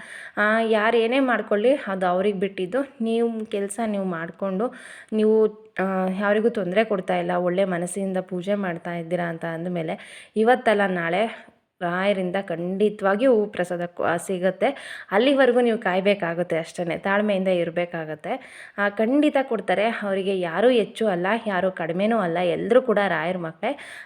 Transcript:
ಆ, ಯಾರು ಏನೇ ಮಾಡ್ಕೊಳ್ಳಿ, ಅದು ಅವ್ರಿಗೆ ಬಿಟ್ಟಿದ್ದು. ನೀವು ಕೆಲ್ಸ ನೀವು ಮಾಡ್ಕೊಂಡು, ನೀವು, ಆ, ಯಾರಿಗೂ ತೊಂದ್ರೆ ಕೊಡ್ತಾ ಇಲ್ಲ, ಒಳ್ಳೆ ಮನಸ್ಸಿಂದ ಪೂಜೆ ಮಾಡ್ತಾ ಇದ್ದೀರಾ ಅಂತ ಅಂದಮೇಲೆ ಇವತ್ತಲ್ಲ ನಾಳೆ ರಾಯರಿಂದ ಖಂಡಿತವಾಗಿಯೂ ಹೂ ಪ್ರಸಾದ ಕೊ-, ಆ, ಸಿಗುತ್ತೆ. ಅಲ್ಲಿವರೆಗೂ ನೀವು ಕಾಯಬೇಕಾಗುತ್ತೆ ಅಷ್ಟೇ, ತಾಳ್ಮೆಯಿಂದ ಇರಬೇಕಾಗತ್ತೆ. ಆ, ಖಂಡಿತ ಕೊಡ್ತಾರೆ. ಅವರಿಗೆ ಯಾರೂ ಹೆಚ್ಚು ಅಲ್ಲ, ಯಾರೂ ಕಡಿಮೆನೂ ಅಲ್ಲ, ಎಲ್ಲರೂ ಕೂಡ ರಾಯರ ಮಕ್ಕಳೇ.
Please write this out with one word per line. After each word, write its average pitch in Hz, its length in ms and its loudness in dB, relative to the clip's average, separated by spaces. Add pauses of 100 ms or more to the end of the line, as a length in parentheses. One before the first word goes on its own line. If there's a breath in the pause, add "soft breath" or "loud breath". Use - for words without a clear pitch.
(400 loud breath)
ಆ, 214 200 4
ಯಾರು 220 360 2
ಏನೇ 233 240 2
ಮಾಡ್ಕೊಳ್ಳಿ, 226 540 2 (120)
ಅದು 190 200 -2
ಅವ್ರಿಗೆ 190 320 2
ಬಿಟ್ಟಿದ್ದು. 196 600 -4
ನೀವು 226 460 0
ಕೆಲ್ಸ 202 400 -4
ನೀವು 202 180 -2
ಮಾಡ್ಕೊಂಡು, 190 680 -4 (380 loud breath)
ನೀವು, 214 340 4 (320)
ಆ, 185 300 0 (120)
ಯಾರಿಗೂ 214 280 2
ತೊಂದ್ರೆ 208 360 0
ಕೊಡ್ತಾ 190 320 -2
ಇಲ್ಲ, 175 140 -2
ಒಳ್ಳೆ 180 340 2
ಮನಸ್ಸಿಂದ 185 520 -4
ಪೂಜೆ 185 380 -4
ಮಾಡ್ತಾ 175 400 -6
ಇದ್ದೀರಾ 170 300 -4
ಅಂತ 170 200 -6
ಅಂದಮೇಲೆ 170 540 -4 (380 loud breath)
ಇವತ್ತಲ್ಲ 220 500 4
ನಾಳೆ 185 640 -2 (320)
ರಾಯರಿಂದ 185 600 0
ಖಂಡಿತವಾಗಿಯೂ 196 920 2
ಹೂ 208 120 2
ಪ್ರಸಾದ 180 400 -4
ಕೊ-, - 160 -8
ಆ, 160 140 2
ಸಿಗುತ್ತೆ. 185 500 -2 (440 loud breath)
ಅಲ್ಲಿವರೆಗೂ 254 500 4
ನೀವು 233 180 2
ಕಾಯಬೇಕಾಗುತ್ತೆ 180 800 0
ಅಷ್ಟೇ, 170 400 -4
ತಾಳ್ಮೆಯಿಂದ 196 500 0
ಇರಬೇಕಾಗತ್ತೆ. 170 840 -2 (460 loud breath)
ಆ, 202 100 2
ಖಂಡಿತ 262 540 2
ಕೊಡ್ತಾರೆ. 202 460 0
ಅವರಿಗೆ 196 520 -2
ಯಾರೂ 175 280 2
ಹೆಚ್ಚು 226 380 2
ಅಲ್ಲ, 180 200 0 (200)
ಯಾರೂ 190 240 0
ಕಡಿಮೆನೂ 185 480 0
ಅಲ್ಲ, 175 200 0
ಎಲ್ಲರೂ 180 440 2
ಕೂಡ 220 240 2
ರಾಯರ 175 300 -2
ಮಕ್ಕಳೇ. 185 420 -6 (280 loud breath)